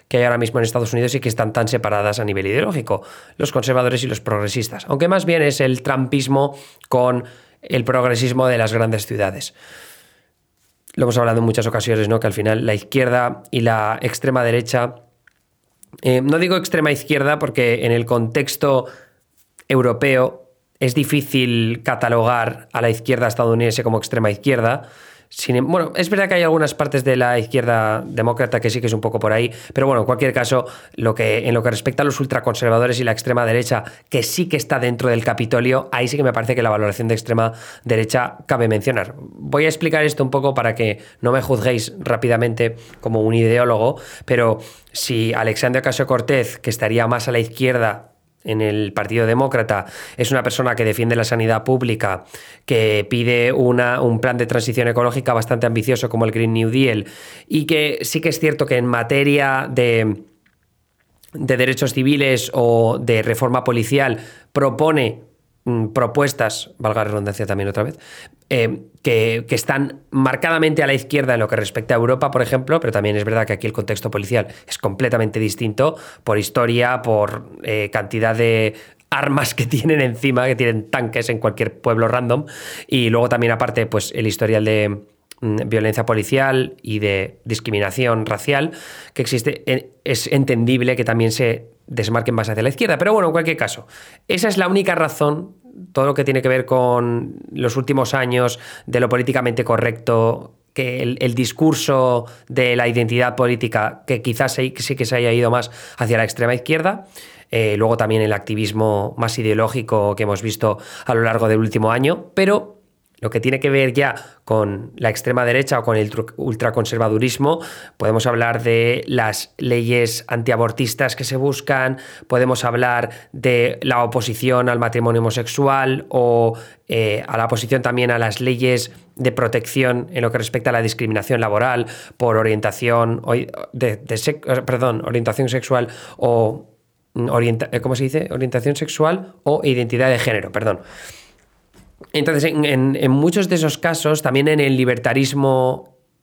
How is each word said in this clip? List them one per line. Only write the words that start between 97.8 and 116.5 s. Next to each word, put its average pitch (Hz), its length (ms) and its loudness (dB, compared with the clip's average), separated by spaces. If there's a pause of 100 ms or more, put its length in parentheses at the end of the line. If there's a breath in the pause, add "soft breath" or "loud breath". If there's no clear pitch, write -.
años 123 460 0 (260 loud breath)
de 123 140 0
lo 123 100 2
políticamente 123 540 0
correcto, 117 920 0 (160)
que 127 280 -4
el, 123 200 -4
el 123 120 0
discurso 127 920 2 (220 loud breath)
de 123 280 2
la 120 120 2
identidad 120 480 2
política, 120 720 0
que 123 160 -2
quizás 127 320 -2
sí, 131 240 -2
sí - 180 -4
que 127 100 -2
se 127 100 -2
haya 120 160 2
ido 120 180 4
más 120 220 2 (260 loud breath)
hacia 117 200 2
la 113 60 2
extrema 117 300 0
izquierda, 160 540 -2 (440 loud breath)
eh, 110 260 0
luego 110 200 2
también 110 240 2
el 107 120 2
activismo 107 840 -2
más 117 220 -2
ideológico 110 760 0
que 110 80 -4
hemos 101 180 -2
visto 110 360 -2 (280 loud breath)
a - 80 0
lo 113 100 2
largo 113 240 2
del 110 120 4
último 110 320 2
año, 135 440 0
pero 196 460 0 (400)
lo 113 80 -4
que 113 100 -2
tiene 131 200 0
que 143 100 0
ver 135 240 2
ya 135 220 0 (280 loud breath)
con 107 540 -2
la 113 120 0
extrema 123 360 0
derecha 127 340 2
o 113 40 -4
con 113 120 2
el 107 160 0
tru-, 110 240 -6
ultraconservadurismo, 117 1300 0 (360 loud breath)